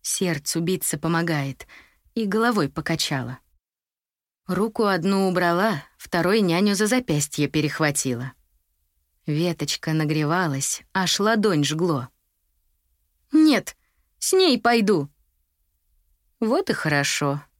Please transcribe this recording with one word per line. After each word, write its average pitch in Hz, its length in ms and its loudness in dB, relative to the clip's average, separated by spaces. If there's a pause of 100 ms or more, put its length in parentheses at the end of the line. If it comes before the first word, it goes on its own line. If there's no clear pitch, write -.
Сердцу 170 600 -4
биться 175 360 -2
помогает. 160 680 -2 (460)
И 226 120 -2
головой 208 440 0
покачала. 139 720 -6 (1080)
Руку 208 380 0
одну 190 420 2
убрала, 180 560 0 (140)
второй 180 440 0
няню 190 340 2
за 214 120 0
запястье 156 600 -2
перехватила. 143 840 -2 (920)
Веточка 156 680 -2
нагревалась, 156 920 -2 (100)
аж 185 260 -2
ладонь 202 440 2
жгло. 151 460 -2 (1200)
«Нет, 302 440 4 (440)
с - 140 -2
ней 370 260 4
пойду». 208 500 2 (1300)
«Вот 262 300 0
и 202 40 0
хорошо. 143 680 -2 (180)